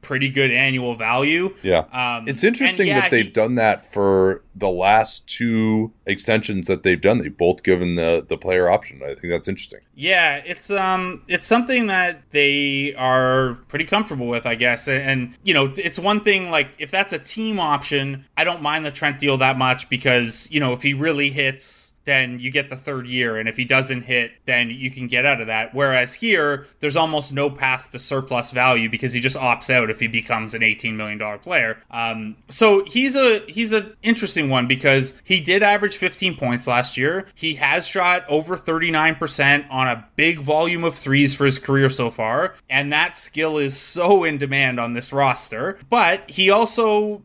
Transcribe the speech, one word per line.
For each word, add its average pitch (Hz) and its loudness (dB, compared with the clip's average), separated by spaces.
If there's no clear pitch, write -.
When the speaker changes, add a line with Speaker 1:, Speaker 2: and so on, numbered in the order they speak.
Speaker 1:
pretty 135 -4
good 135 2
annual 127 0
value. 143 0
Speaker 2:
Yeah. 87 2
Speaker 1:
Um, 120 -4
Speaker 2:
It's 135 -6
interesting 208 2
Speaker 1:
and 185 4
yeah, 202 4
Speaker 2:
that 185 2
they've 117 4
Speaker 1:
he 95 -6
Speaker 2:
done 113 2
that 110 2
for 95 4
the 98 -2
last 101 2
two 110 0
extensions 101 -2
that 92 0
they've 90 4
done. 107 4
They've 76 -8
both 87 2
given 90 2
the, 85 2
the - -2
player 92 2
option. 69 0
I 69 -10
think 85 -8
that's 82 -4
interesting. - -10
Speaker 1:
Yeah, 156 0
it's, 175 -10
um, 185 -2
it's - -2
something 240 2
that 180 -2
they 143 2
are 131 2
pretty 151 -4
comfortable 160 -2
with, 120 -4
I 120 0
guess. 120 0
And, 135 0
and, 131 -2
you 190 2
know, 139 2
it's 170 -6
one 208 0
thing, 190 0
like, 147 0
if 151 -10
that's 190 -2
a 170 -6
team 220 -6
option, 139 -2
I 156 0
don't 170 -4
mind 151 -2
the 147 -6
Trent 139 -4
deal 139 2
that 131 2
much 127 0
because, 123 0
you 151 0
know, 131 0
if 123 -8
he 139 0
really 143 0
hits, 135 -8
then 131 -2
you 123 -8
get 139 -2
the 135 -12
third 131 -10
year. 123 -2
And 110 -4
if 113 -6
he 131 -4
doesn't 131 0
hit, 120 -2
then 120 0
you 127 -8
can 127 -10
get 123 0
out 139 2
of 110 -6
that. 110 -4
Whereas 131 0
here, 151 0
there's 147 -2
almost 156 0
no 143 -2
path 131 -4
to 123 -14
surplus 131 -4
value 123 2
because 120 -4
he 123 -2
just 135 0
opts 123 0
out 120 2
if 110 -4
he 113 -2
becomes 113 -4
an 113 -2
eighteen 110 -2
million 107 -8
dollar 104 -8
player. 123 -2
Um, 113 -6
so 202 4
he's 254 0
a, 247 4
he's 208 -4
an 214 -2
interesting 180 2
one 123 2
because 135 2
he 185 0
did 175 2
average 202 2
fifteen 180 -4
points 123 -4
last 123 0
year. 170 -2
He 160 -6
has 147 0
shot 180 0
over 156 -2
thirty-nine 160 0
percent 143 0
on 131 0
a 117 -4
big 160 0
volume 160 0
of 165 -2
threes 139 2
for 143 0
his 135 2
career 135 2
so 131 -2
far. 127 -2
And 139 -2
that 160 0
skill 156 -4
is 139 -2
so 175 2
in 151 -2
demand 135 0
on 120 -2
this 120 -8
roster. 135 -2
But 196 2
he 185 2
also, 214 2